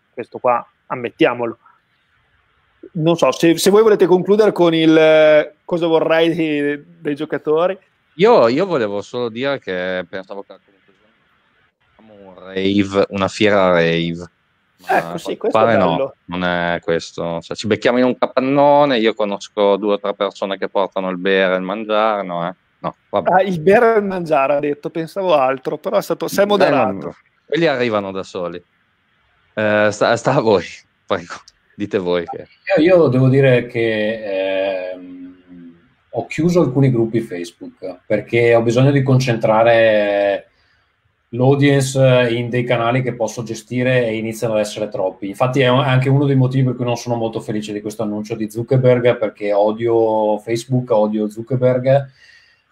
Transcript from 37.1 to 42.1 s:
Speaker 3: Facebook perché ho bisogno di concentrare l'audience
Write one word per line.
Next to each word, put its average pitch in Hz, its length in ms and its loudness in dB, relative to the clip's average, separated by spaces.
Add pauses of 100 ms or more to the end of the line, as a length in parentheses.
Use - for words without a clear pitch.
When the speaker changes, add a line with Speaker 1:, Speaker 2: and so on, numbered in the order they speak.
Speaker 3:
Facebook 90 840 -12
perché 117 480 0
ho 113 80 4
bisogno 127 300 2
di 139 100 2
concentrare 110 1500 2 (800)
l'audience 135 1000 2